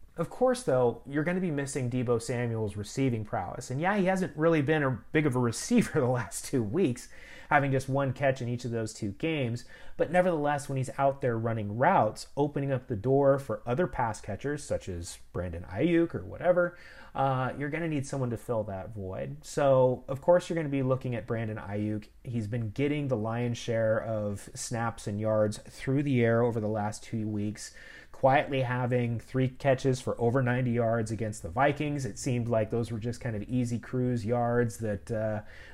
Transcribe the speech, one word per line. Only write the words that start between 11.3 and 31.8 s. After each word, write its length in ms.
running 400
routes, 580
opening 380
up 140
the 80
door 440
for 260
other 220
pass 320
catchers, 440
such 260
as 280
Brandon 400
Ayuk 420
or 120
whatever, 520
uh, 420
you're 120
gonna 180
need 180
someone 260
to 60
fill 280
that 280
void. 480
So, 680
of 120
course, 280
you're 60
gonna 140
be 140
looking 320
at 100
Brandon 320
Ayuk. 520
He's 240
been 240
getting 360
the 100
lion's 400
share 460
of 500
snaps 540
and 140
yards 380
through 340
the 200
air 180
over 180
the 80
last 340
two 260
weeks, 460
quietly 480
having 580
three 280
catches 520
for 220
over 220
ninety 260
yards 400
against 320
the 80
Vikings. 560